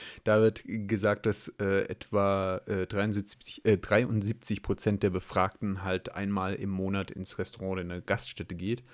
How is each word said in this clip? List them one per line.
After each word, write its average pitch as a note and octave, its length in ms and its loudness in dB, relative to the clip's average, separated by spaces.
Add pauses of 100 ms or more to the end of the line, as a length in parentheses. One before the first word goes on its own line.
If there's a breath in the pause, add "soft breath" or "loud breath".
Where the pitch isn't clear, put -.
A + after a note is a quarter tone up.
(240 loud breath)
da G#2+ 180 6
wird A2 240 4
gesagt, G#2 580 0
dass, - 240 0 (100)
äh, G2 300 2
etwa, G2 760 0
äh, F#2+ 200 0
dreiundsiebzig, G#2 760 -4
äh, G#2 140 6
dreiundsiebzig G#2+ 840 2
Prozent G2+ 420 0
der G#2 60 4
Befragten F#2 760 0
halt F#2 320 -4
einmal G2 420 -2
im G2+ 120 -6
Monat F#2+ 420 -2
ins - 280 -8
Restaurant F#2+ 340 -6
oder F#2 80 -2
in F2 100 -6
eine F2 120 -6
Gaststätte - 520 -4
geht. G2+ 280 -4 (120)